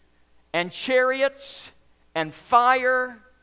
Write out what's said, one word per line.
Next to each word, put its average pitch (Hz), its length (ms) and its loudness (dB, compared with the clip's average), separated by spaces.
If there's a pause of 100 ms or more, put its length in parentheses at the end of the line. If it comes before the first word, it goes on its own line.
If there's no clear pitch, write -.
(540)
and 175 180 -2
chariots 262 1000 -2 (420)
and 156 180 -4
fire 254 880 2 (240)